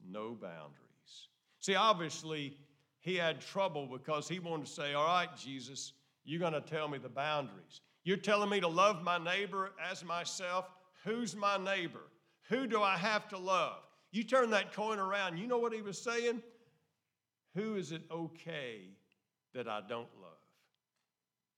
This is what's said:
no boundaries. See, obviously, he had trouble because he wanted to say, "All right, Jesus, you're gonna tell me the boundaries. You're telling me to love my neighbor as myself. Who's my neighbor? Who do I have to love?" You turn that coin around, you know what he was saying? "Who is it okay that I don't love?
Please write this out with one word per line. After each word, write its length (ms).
no 300
boundaries. 920
See, 160
obviously, 800
he 160
had 260
trouble 460
because 420
he 120
wanted 260
to 60
say, 220
"All 120
right, 300
Jesus, 560
you're 160
gonna 200
tell 280
me 100
the 100
boundaries. 720
You're 140
telling 340
me 80
to 100
love 360
my 140
neighbor 640
as 240
myself. 640
Who's 320
my 200
neighbor? 540
Who 180
do 160
I 140
have 320
to 100
love?" 440
You 140
turn 260
that 220
coin 260
around, 400
you 80
know 120
what 140
he 80
was 220
saying? 400
"Who 220
is 160
it 180
okay 800
that 160
I 120
don't 400
love? 120